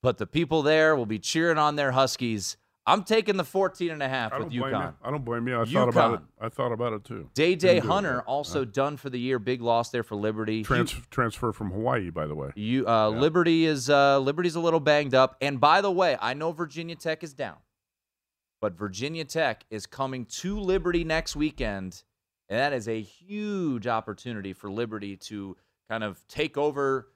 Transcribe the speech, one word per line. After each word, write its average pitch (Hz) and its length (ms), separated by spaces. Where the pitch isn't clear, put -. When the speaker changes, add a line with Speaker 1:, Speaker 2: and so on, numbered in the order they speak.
Speaker 1:
But 123 160
the 101 100
people 156 340
there 156 340
will 123 100
be 107 140
cheering 160 380
on 151 180
their 143 160
Huskies 123 640
I'm 185 160
taking 214 340
the 180 60
fourteen 185 480
and 151 100
a 135 80
half 123 240
Speaker 2:
I 131 60
Speaker 1:
with 113 100
Speaker 2:
don't 120 100
blame 131 140
you. 107 60
Speaker 1:
UConn. 85 140
Speaker 2:
I 120 80
don't 143 140
blame 117 220
you. 123 140
I 113 40
thought 127 240
about 120 260
it. - 40
Speaker 1:
UConn. - 260
Speaker 2:
I 113 40
thought 123 220
about 117 220
it, 104 100
too. - 320
Speaker 1:
Day 165 200
Day 180 200
Speaker 2:
Didn't 156 80
do 135 60
it, - 20
Speaker 1:
Hunter 185 220
Speaker 2:
though. 120 60
Speaker 1:
also 143 280
Speaker 2:
Huh? 120 140
Speaker 1:
done 139 240
for 143 140
the 123 80
year. 127 180
Big 120 240
loss 117 300
there 120 120
for - 120
Liberty. 110 420
He 110 60
Speaker 2:
Trans-, - 320
transfer 117 420
from 101 180
Hawaii, 107 380
by 80 160
the 76 80
way. 71 220
Speaker 1:
You, 113 320
uh, 110 240
Speaker 2:
Yeah. 113 80
Speaker 1:
Liberty 165 460
is, 143 240
uh, 139 300
Liberty's 156 360
a 170 40
little 165 200
banged 147 340
up. 131 280
And 139 180
by 160 220
the 202 100
way, 170 280
I 120 140
know 156 180
Virginia 165 440
Tech 160 280
is 151 100
down, 117 240
but 101 120
Virginia 107 520
Tech 139 440
is 107 160
coming 131 400
to 202 340
Liberty 180 440
next 160 320
weekend, 107 680
and 101 100
that 143 140
is 113 140
a 113 120
huge 180 840
opportunity 110 680
for 101 180
Liberty 104 460
to 98 380
kind 110 160
of 101 240
take - 300
over 139 580